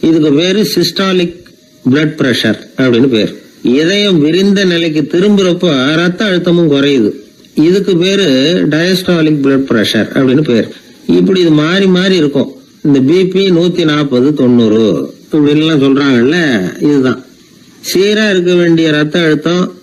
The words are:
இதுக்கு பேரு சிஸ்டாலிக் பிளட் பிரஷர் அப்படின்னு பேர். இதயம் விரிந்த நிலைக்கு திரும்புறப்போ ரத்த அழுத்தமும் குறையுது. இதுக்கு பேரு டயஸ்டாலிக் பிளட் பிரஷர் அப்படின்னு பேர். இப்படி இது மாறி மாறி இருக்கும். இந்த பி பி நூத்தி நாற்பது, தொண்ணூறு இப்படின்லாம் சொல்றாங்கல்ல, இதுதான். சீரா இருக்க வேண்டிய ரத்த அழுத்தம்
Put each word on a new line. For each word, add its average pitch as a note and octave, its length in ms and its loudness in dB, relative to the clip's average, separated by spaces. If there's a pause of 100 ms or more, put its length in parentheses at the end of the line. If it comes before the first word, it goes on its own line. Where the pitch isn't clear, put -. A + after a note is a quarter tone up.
இதுக்கு D#3 320 2
பேரு F#3 320 0 (100)
சிஸ்டாலிக் F3+ 600 -2 (560)
பிளட் D3+ 260 0
பிரஷர் A#2+ 400 -2 (200)
அப்படின்னு B2+ 300 2
பேர். G#2 280 -2 (260)
இதயம் F3+ 580 0
விரிந்த F#3+ 460 0
நிலைக்கு E3 360 -2
திரும்புறப்போ F3 960 0
ரத்த F3 300 -2
அழுத்தமும் F3 460 0
குறையுது. C#3 400 0 (420)
இதுக்கு F3+ 440 0
பேரு F#3+ 280 0 (440)
டயஸ்டாலிக் D#3+ 720 0
பிளட் C3+ 280 0
பிரஷர் G#2+ 440 -2
அப்படின்னு C3 280 0
பேர். A#2 260 0 (400)
இப்படி F3+ 320 2
இது E3+ 120 2
மாறி E3 360 0
மாறி F#3 280 2
இருக்கும். C#3+ 360 -2 (320)
இந்த C#3 160 2
பி E3 260 2
பி F#3 260 0
நூத்தி E3+ 340 0
நாற்பது, D3 480 0
தொண்ணூறு A2+ 800 0 (180)
இப்படின்லாம் D3+ 520 0
சொல்றாங்கல்ல, C3+ 520 2 (440)
இதுதான். C3 440 0 (680)
சீரா G#3 360 0
இருக்க F3+ 240 0
வேண்டிய E3 380 2
ரத்த D3+ 300 0
அழுத்தம் E3 600 -2